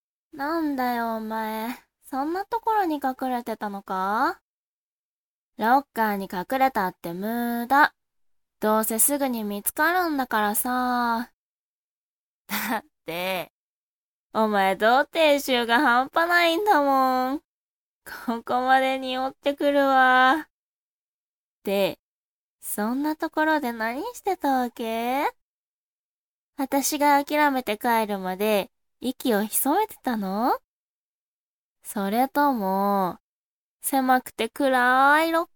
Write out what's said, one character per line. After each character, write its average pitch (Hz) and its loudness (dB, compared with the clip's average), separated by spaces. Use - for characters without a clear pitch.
な 311 -4
ん 285 -2
だ 247 -2
よ、 233 -2
お - -6
前。 220 -6
そ 269 -4
ん 311 -4
な 381 -4
と 466 -4
こ 440 0
ろ 403 2
に 311 0
隠 262 -4
れ 240 -4
て 220 -6
た 214 -8
の 202 -10
か？ 208 -2
ロ 233 2
ッ 277 -4
カ 220 0
ー 202 -2
に 196 -8
隠 208 -4
れ 262 2
た 202 -2
っ - -6
て 170 -10
無 233 -4
駄。 277 4
ど 214 2
う 220 0
せ 226 -4
す 285 2
ぐ 269 0
に 233 -4
見 202 -6
つ - -6
か 311 0
る 359 0
ん 294 -2
だ 262 -2
か 220 0
ら 208 0
さ。 247 -2
だ 214 -6
っ - -10
て、 175 -6
お 220 0
前 196 2
童 233 4
貞 294 4
臭 240 0
が 233 2
半 254 2
端 339 0
な 349 4
い 330 2
ん 415 -2
だ 381 4
も 262 2
ん。 311 -6
こ 226 -4
こ 247 -2
ま 262 4
で 262 0
匂 262 -6
っ 262 -8
て 285 -4
く 285 2
る 285 4
わ。 262 4
で、 196 0
そ 214 -4
ん 277 -4
な 311 -2
と 320 -6
こ 311 0
ろ 311 2
で 240 -4
何 233 -6
し - -20
て 370 -2
た 277 0
わ 247 0
け？ 233 -4
私 277 -2
が 285 4
諦 294 0
め 262 -2
て 214 -4
帰 226 0
る 202 -4
ま 185 -6
で 208 0
息 247 0
を 202 2
潜 269 0
め 427 2
て - -20
た 247 -4
の？ 214 -2
そ 196 -6
れ 247 2
と 285 2
も、 196 0
狭 262 2
く - -16
て 226 -4
暗 262 4
い 330 -2
ロ 330 0
ッ - -10